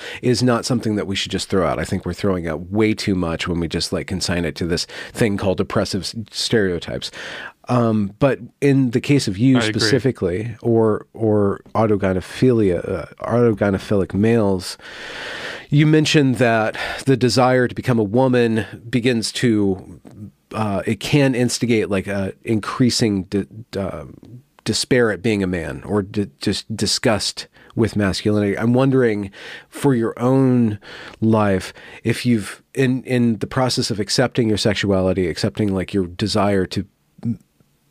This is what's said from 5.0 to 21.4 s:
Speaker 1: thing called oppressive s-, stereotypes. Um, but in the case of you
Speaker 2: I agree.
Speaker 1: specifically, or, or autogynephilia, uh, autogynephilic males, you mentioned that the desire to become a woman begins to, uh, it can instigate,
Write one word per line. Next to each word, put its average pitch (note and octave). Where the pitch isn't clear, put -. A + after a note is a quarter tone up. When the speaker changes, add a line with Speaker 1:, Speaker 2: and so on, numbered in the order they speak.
Speaker 1:
thing G#2
called G2
oppressive G2
s-, -
stereotypes. F2+
Um, A2
but C3+
in C3+
the A#2
case C#3+
of F#2+
you B2+
Speaker 2:
I -
agree. A2
Speaker 1:
specifically, G#2+
or, A2+
or G#2
autogynephilia, G#2
uh, F2+
autogynephilic G#2
males, G2+
you D3
mentioned D3+
that A2+
the C3+
desire B2
to A#2+
become A#2+
a A2
woman A#2
begins A#2
to, G2+
uh, G#2
it G#2+
can C3+
instigate, A2+